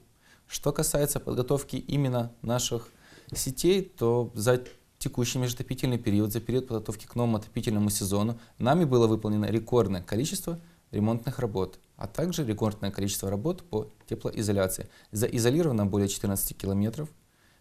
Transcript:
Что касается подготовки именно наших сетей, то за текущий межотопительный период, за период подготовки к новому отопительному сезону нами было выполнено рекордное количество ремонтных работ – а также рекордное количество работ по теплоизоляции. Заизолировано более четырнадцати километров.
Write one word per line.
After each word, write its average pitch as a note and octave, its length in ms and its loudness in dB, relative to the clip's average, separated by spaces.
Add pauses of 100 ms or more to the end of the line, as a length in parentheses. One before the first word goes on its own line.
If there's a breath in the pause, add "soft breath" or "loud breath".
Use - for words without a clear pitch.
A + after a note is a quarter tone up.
(480 soft breath)
Что - 240 -2
касается D3 480 0
подготовки B2+ 560 -2
именно B2+ 560 0 (100)
наших A#2+ 480 -2 (440 loud breath)
сетей, F3 480 0
то A#2+ 520 0
за B2 300 2 (360)
текущий - 380 -2
межотопительный B2 600 -2
период, G#2+ 340 2
за A2+ 80 -2
период B2+ 280 -2
подготовки A2 380 -6
к - 100 -12
новому A#2+ 220 2
отопительному G#2 520 0
сезону G#2 500 0 (180 loud breath)
нами D#3 280 4
было A#2+ 220 6
выполнено G#2+ 380 2
рекордное G#2 560 2
количество E3+ 580 -4 (320 loud breath)
ремонтных A2+ 480 0
работ – G2+ 400 -4 (180)
а - 100 -8
также E3 380 -4
рекордное G#2 460 -2
количество G2 380 -4
работ B2+ 400 -2
по G#2+ 180 -4 (200)
теплоизоляции. G2+ 800 0 (240 loud breath)
Заизолировано A#2+ 760 2
более G2+ 220 2
четырнадцати - 460 -2
километров. G#2 560 -2 (520 soft breath)